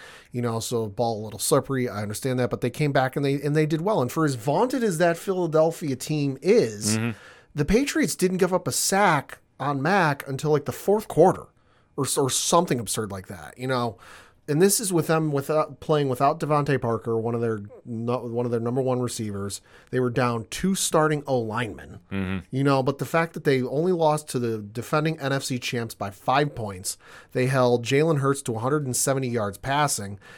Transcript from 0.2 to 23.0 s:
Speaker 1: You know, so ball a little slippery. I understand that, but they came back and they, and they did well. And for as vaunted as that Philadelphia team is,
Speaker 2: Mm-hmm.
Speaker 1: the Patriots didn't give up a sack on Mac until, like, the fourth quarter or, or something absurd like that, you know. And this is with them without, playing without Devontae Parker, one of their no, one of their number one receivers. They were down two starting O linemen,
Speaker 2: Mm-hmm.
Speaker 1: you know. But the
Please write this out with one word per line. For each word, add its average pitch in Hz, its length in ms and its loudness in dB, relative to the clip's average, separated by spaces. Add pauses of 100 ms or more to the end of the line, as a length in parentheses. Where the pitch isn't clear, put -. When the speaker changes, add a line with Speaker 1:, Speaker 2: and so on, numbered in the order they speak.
Speaker 1:
You 123 80 -4
know, 113 180 -2
so 113 280 -2
ball 110 340 -2
a - 20 -8
little 107 160 -12
slippery. 131 480 0
I 104 140 -6
understand 107 380 -4
that, 120 100 0
but 113 100 -4
they 123 100 0
came 147 220 0
back 131 240 2
and 143 80 -2
they, 139 180 0
and 147 140 0
they 156 100 4
did 151 160 0
well. 190 200 0
And 123 100 0
for 160 140 2
as 135 100 0
vaunted 214 480 0
as 185 140 0
that 170 200 2
Philadelphia 160 800 0
team 143 460 -2
is, 110 560 2
Speaker 2:
Mm-hmm. 113 140 -2 (440)
Speaker 1:
the 143 100 0
Patriots 254 480 2
didn't 185 240 0
give 180 160 2
up 180 140 -2
a - 60 -2
sack 190 640 2 (200)
on 139 240 -2
Mac 160 460 2
until, 139 240 -2
like, 143 140 2
the - 80 -4
fourth 208 340 0
quarter - 380 4 (500)
or, 139 100 -2 (120)
or 139 120 2
something 175 500 2
absurd 104 300 -6
like 95 180 -10
that, 85 300 -16
you 127 100 -6
know. 120 300 -2 (520)
And 147 120 2
this 202 180 6
is 190 140 -2
with 160 140 2
them 160 260 2
without, 139 480 -2
playing 147 260 2
without 139 320 2
Devontae 147 400 0
Parker, 113 400 -2
one 117 160 -2
of 117 60 -2
their 110 180 -2 (240)
no, 120 360 -4
one 120 260 -4
of 117 80 -4
their 117 80 0
number 120 200 -2
one 127 200 0
receivers. 101 580 -4 (320)
They 127 80 0
were 127 100 2
down 120 400 0
two 190 240 -2
starting 156 540 2
O 135 100 2
linemen, 107 640 -6 (100)
Speaker 2:
Mm-hmm. 95 400 -4
Speaker 1:
you 131 140 0
know. 139 180 4
But 131 180 -2
the 135 60 -6